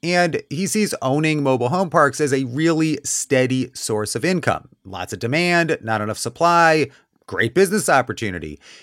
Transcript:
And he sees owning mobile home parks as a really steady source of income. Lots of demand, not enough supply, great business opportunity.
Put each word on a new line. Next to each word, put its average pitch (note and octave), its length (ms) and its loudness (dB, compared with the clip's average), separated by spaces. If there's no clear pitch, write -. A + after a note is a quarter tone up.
And F3 460 0
he F3 160 -4
sees G#3 340 0
owning D3 440 0
mobile B2 240 2
home F3+ 200 0
parks C#3+ 320 0
as C#3 120 0
a C3+ 140 2
really D#3+ 580 0
steady B2+ 680 0
source G#2+ 440 -4
of A#2 80 -4
income. D#3 440 -2
Lots F#2 280 -10
of F2 80 -10
demand, E3 600 0
not A2 200 -2
enough G#2 180 -4
supply, D#3+ 720 4
great G#2+ 260 -2
business F#3 340 2
opportunity. F#2+ 720 -2